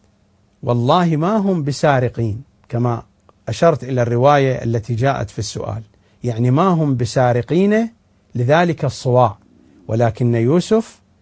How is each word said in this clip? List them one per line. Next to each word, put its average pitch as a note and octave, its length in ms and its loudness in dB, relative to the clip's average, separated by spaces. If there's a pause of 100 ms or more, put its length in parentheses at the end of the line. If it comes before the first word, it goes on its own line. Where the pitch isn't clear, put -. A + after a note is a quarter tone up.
(640)
"والله D3 520 2
ما F3 220 0
هم F#3+ 260 -2
بسارقين"، B2+ 800 -2 (260)
كما A#2+ 340 -4 (440)
أشرت D#3 360 2
إلى B2+ 180 -2
الرواية C3 640 2
التي A#2 320 -4
جاءت C3 340 -2
في - 100 -14
السؤال، G#2+ 440 -8 (400)
يعني A#2+ 280 0
ما D#3+ 160 2
هم D#3+ 300 0
بسارقين C#3+ 920 0 (460)
لذلك D3+ 500 0
الصواع، B2 520 0 (500)
ولكن A#2 480 0
يوسف E3+ 640 0 (220)